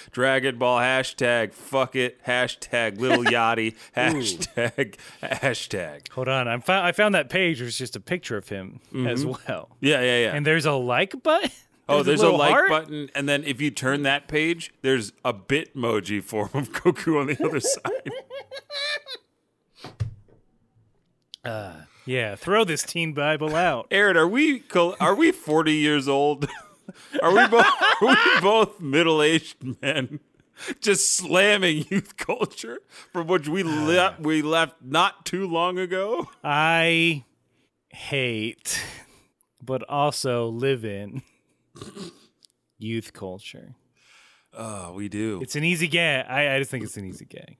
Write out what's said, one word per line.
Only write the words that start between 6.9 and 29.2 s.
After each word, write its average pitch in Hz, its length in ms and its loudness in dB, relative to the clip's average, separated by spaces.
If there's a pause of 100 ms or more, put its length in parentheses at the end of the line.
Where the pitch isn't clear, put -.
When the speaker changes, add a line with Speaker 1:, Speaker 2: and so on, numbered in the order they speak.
Speaker 2:
found 208 240 2
that 143 160 0
page. 175 280 0
There's 120 180 -8
just 127 180 -8
a 107 40 -10
picture 160 380 -6
of - 120 -10
him 95 320 -10 (260)
as 127 180 -2
Speaker 1:
Mm-hmm. 127 260 -8
Speaker 2:
well. 87 180 -8 (100)
Speaker 1:
Yeah, 139 220 2
yeah, 123 240 2
yeah. 104 100 -2
Speaker 2:
And 147 100 -4
there's 156 220 2
a 147 60 2
like 131 500 -2
button. 330 260 2 (420)
Speaker 1:
Oh, 143 120 4
Speaker 2:
There's - 0 -
a - 0 -
Speaker 1:
there's 143 180 4
a - 40 6
Speaker 2:
little 165 140 6
Speaker 1:
like 147 120 6
Speaker 2:
heart. 302 180 6
Speaker 1:
button, 151 460 -2
and 139 120 -2
then 143 180 0
if 131 140 -4
you 147 120 0
turn 139 320 -2
that 139 240 0
page, 160 440 -2 (120)
there's 131 280 2 (140)
a 123 80 0
Bitmoji 107 920 -2
form 104 300 -4
of 135 160 -4
<laughs> - 20 -16
Goku 160 480 0
on 139 60 0
the 143 180 -4
other 156 160 0
side. - 520 -6 (3250)
Speaker 2:
Uh, 107 300 -8 (320)
yeah, 120 300 -2
throw 208 280 0
this 165 200 -2
teen 160 300 -4
Bible 151 420 -2
out. 165 360 0
Speaker 1:
Aaron, 196 260 4
are 160 100 6
we 269 320 2
col-, 175 400 2
are 170 160 4
we 330 160 6
forty 156 420 2
years 147 340 2
old? 143 440 0
<laughs> - 60 -14 (640)
Are 320 100 4
we 370 160 6
both, 381 180 6 (360)
are 403 60 4
we 381 80 6 (260)
both 208 400 2
middle-aged 156 1000 0